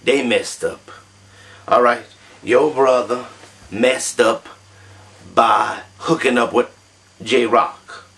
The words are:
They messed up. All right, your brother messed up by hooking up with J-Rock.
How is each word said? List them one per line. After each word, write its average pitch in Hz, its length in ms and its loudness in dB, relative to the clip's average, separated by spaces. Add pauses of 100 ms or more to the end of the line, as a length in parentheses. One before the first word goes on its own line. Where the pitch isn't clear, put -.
They 135 220 0
messed - 400 -2
up. - 260 -10 (760)
All 123 120 4
right, 120 260 0 (360)
your 135 320 2
brother 123 520 0 (440)
messed 120 500 -2
up 110 280 0 (840)
by 110 500 0 (160)
hooking 131 400 0
up 117 140 0
with 120 160 0 (540)
J-Rock. - 800 -2 (140)